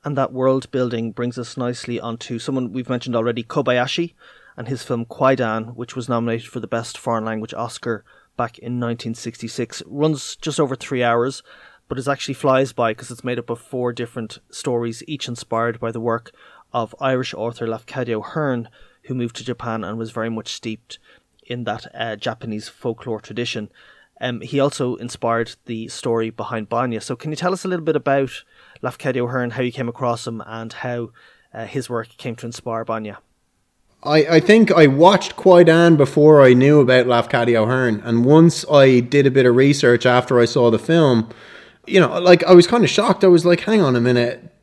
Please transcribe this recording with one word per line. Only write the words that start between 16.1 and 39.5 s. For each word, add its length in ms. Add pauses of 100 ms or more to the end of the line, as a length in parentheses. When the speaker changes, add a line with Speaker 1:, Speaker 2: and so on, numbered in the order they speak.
Speaker 1:
of 280
Irish 360
author 320
Lafcadio 580
Hearn, 420 (360)
who 100
moved 220
to 80
Japan 400
and 120
was 140
very 220
much 220
steeped 440 (480)
in 200
that, 280
uh, 220
Japanese 520
folklore 540
tradition. 480 (500)
Um, 220
he 180
also 360
inspired 600 (100)
the 240
story 420
behind 380
Banya. 300
So 160
can 140
you 60
tell 180
us 100
a 40
little 180
bit 100
about 360 (500)
Lafcadio 480
Hearn, 220
how 100
you 100
came 160
across 380
him, 220
and 260
how, 380 (420)
uh, 120
his 260
work 260
came 200
to 100
inspire 360
Banya? 360 (840)
Speaker 2:
I, 220
I 140
think 320
I 160
watched 480
Kwaidan 600
before 460
I 120
knew 260
about 260
Lafcadio 640
Hearn, 360
and 220
once 420
I 320
did 280
a 40
bit 140
of 100